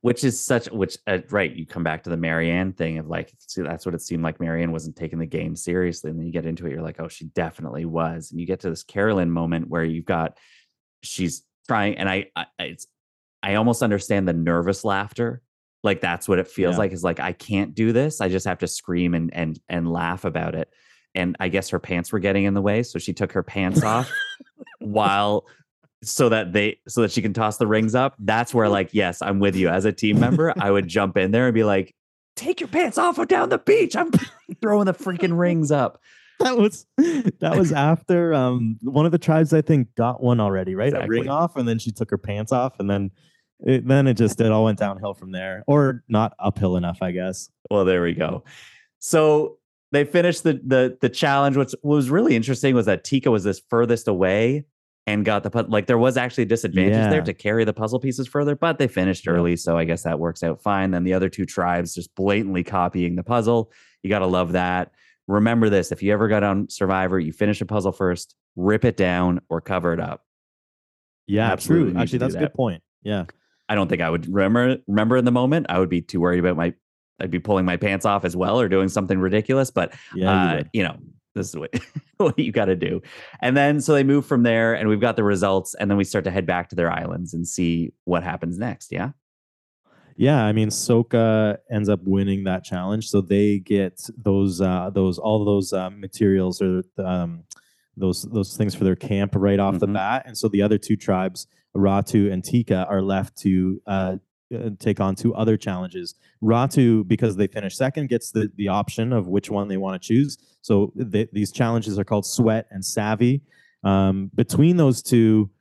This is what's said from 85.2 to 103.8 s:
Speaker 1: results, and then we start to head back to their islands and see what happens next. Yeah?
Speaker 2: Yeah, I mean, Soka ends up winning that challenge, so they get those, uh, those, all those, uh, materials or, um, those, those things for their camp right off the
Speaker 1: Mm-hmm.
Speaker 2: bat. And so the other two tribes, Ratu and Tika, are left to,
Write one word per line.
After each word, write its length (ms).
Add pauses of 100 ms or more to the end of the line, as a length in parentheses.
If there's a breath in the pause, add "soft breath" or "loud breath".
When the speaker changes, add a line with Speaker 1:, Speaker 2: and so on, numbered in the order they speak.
Speaker 1:
results, 500
and 160
then 80
we 60
start 200
to 60
head 160
back 240
to 60
their 140
islands 440
and 120
see 460 (120)
what 180
happens 340
next. 340
Yeah? 200 (1080 soft breath)
Speaker 2:
Yeah, 280
I 80
mean, 160
Soka 880 (120)
ends 180
up 140
winning 420
that 200
challenge, 440
so 120
they 400
get 400 (160)
those, 440
uh, 320
those, 260
all 260
those, 280
uh, 180
materials 680
or, 220 (160)
um, 460 (520 loud breath)
those, 260
those 340
things 180
for 100
their 120
camp 400
right 240
off 180
the 80
Speaker 1:
Mm-hmm. 80
Speaker 2:
bat. 320
And 100
so 120
the 140
other 160
two 180
tribes, 500 (300)
Ratu 560
and 100
Tika, 460
are 140
left 360
to, 480